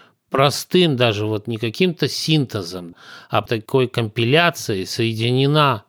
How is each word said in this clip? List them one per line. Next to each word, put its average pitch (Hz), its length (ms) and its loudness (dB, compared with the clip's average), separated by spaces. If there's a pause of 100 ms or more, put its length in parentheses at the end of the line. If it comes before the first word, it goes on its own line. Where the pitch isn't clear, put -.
(300)
простым 143 640 2
даже 110 320 2
вот 107 220 -4
не 117 80 -6
каким-то 147 500 -2
синтезом, 92 880 -2 (340)
а 107 140 0
такой 120 460 0
компиляцией 117 960 0
соединена 123 1040 0